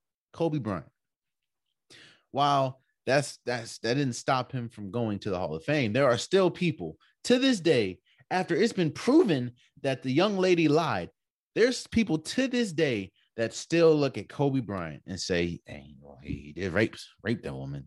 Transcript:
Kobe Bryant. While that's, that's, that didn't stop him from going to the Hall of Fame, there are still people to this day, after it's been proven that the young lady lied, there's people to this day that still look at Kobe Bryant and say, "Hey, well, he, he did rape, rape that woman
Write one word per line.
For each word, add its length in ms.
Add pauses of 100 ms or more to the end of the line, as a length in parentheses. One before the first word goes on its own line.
(320)
Kobe 260
Bryant. 280 (1400)
While 500 (260)
that's, 400
that's, 320
that 160
didn't 200
stop 380
him 160
from 220
going 300
to 100
the 80
Hall 160
of 100
Fame, 280
there 160
are 100
still 320
people 460 (280)
to 140
this 220
day, 380 (320)
after 240
it's 180
been 180
proven 640 (300)
that 200
the 100
young 240
lady 320
lied, 420 (440)
there's 320
people 320
to 300
this 240
day 400 (240)
that 180
still 400
look 240
at 100
Kobe 320
Bryant 460
and 140
say, 460
"Hey, 340
well, 220
he, 120
he 180
did 200
rape, 240 (260)
rape 200
that 120
woman 320